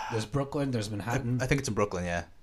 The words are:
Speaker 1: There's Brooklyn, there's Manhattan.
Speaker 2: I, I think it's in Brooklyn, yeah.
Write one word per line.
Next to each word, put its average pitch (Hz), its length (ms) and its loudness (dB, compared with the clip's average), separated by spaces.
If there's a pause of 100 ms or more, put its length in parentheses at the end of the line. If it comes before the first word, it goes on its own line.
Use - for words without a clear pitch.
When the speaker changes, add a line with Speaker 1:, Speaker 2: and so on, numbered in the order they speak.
(100)
Speaker 1:
There's 110 160 -2
Brooklyn, 139 460 0
there's 107 180 -2
Manhattan. 120 500 0
Speaker 2:
I, 131 40 0
I - 20 0
think 139 140 4
it's - 80 -2
in 107 60 0
Brooklyn, 95 300 2
yeah. 87 200 -2 (180)